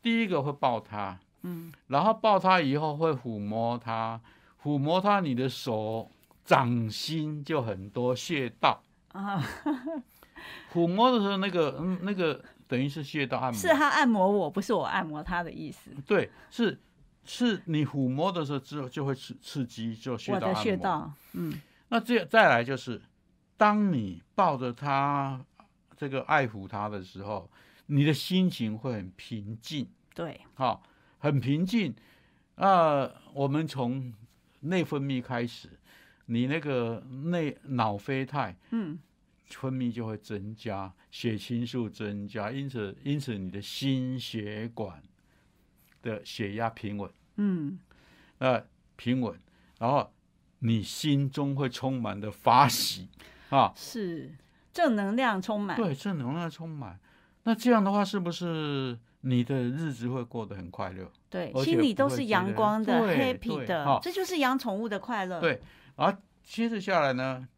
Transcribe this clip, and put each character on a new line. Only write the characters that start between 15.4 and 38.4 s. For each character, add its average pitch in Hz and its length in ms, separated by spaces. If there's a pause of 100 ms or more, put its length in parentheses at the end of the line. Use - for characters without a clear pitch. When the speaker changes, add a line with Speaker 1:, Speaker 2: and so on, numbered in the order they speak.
Speaker 2:
的 160 80
意 160 200
思。 - 200 (160)
Speaker 1:
对， 175 240 (180)
是， 208 300 (440)
是 240 420
你 151 200
抚 139 240
摸 156 220
的 170 120
时 139 80
候 139 80
之 143 220
后 - 80
就 143 160
会 139 80
刺-， - 280
刺 135 240
激， 113 300
就 117 220
穴 - 140
道 196 60
按 185 40
摩。 190 80
Speaker 2:
我 185 60
的 - 60
穴 208 160
道， 156 360 (200)
嗯。 165 200 (360)
Speaker 1:
那 233 100
这， 226 260
再 214 240
来 120 140
就 131 120
是， 117 240 (580)
当 208 360
你 98 300 (100)
抱 170 240
着 123 160
他， 139 640 (560)
这 143 140
个 127 140
爱 143 240
抚 101 200
他 104 220
的 101 140
时 92 180
候， 98 260 (380)
你 143 180
的 151 80
心 180 380
情 110 260
会 123 180
很 92 220
平 107 460
静。 147 260 (280)
Speaker 2:
对。 - 260 (140)
Speaker 1:
哈， 123 260 (380)
很 143 200
平 143 260
静。 185 300 (600)
那 160 540 (240)
我 139 140
们 151 180
从 131 480 (460)
内 170 240
分 143 180
泌 135 220
开 120 240
始， - 220 (560)
你 120 220
那 156 120
个 123 420 (240)
内， 170 380
脑 113 340
啡 135 280
肽， 127 300 (160)